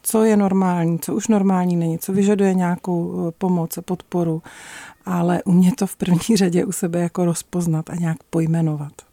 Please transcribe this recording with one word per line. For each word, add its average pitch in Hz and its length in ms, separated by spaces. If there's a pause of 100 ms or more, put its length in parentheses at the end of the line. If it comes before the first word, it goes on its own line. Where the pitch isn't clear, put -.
co 220 220
je 214 140
normální, 180 600
co - 160
už 214 120
normální 190 480
není, 165 240
co - 140
vyžaduje 196 400
nějakou, 180 720
eh, 165 100
pomoc, 175 480
podporu, 170 580 (640)
ale 175 380
umět 180 320
to 190 120
v - 80
první 180 240
<laughs> 226 180
řadě 180 280
u 196 60
sebe 175 280
jako 175 260
rozpoznat 165 640
a - 60
nějak 165 220 (120)
pojmenovat 160 600 (220)